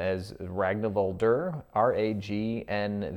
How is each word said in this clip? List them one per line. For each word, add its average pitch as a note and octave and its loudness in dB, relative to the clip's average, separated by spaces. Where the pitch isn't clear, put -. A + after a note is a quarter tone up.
is F#2 -6
Ragnvaldur, G2+ 0
R A2 4
A A2 2
G G#2 -4
N G#2 -2